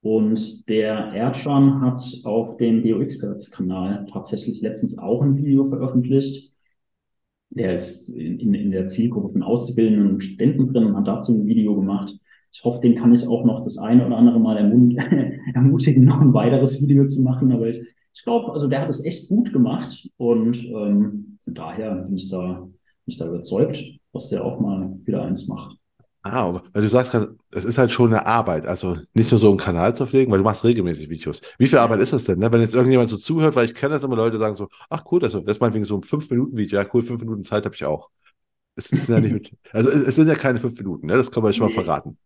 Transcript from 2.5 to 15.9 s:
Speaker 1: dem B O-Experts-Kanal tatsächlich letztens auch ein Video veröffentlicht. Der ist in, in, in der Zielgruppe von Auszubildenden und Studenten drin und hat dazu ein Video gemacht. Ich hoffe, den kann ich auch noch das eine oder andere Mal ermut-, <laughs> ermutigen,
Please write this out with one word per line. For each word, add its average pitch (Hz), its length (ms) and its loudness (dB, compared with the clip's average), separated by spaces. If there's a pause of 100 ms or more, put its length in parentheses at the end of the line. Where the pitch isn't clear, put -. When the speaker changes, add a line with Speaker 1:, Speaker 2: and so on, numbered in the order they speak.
Speaker 1:
dem 113 260 2
B 113 100 2
O-Experts-Kanal 98 1200 -6
tatsächlich - 480 -8
letztens - 380 -6
auch 117 240 -2
ein 139 140 2
Video 139 280 2
veröffentlicht. 131 880 -2 (960)
Der 92 240 -2
ist - 360 -8
in, - 300 -8
in, 107 140 0
in 101 180 -2
der 92 160 -2
Zielgruppe 110 420 -2
von 98 140 -2
Auszubildenden 107 720 2
und - 100 -4
Studenten 131 480 0
drin 120 140 2
und 101 120 0
hat 98 100 -2
dazu 117 260 -2
ein 104 140 0
Video 107 280 2
gemacht. 95 380 -4 (380)
Ich - 120 -20
hoffe, 120 180 -2
den 117 140 4
kann 117 180 6
ich 120 140 2
auch 120 180 -2
noch 110 180 0
das - 160 -8
eine 120 260 4
oder 120 120 -2
andere 117 220 6
Mal 110 180 2
ermut-, 120 380 6 (300)
<laughs> - 300 -10
ermutigen, 131 500 6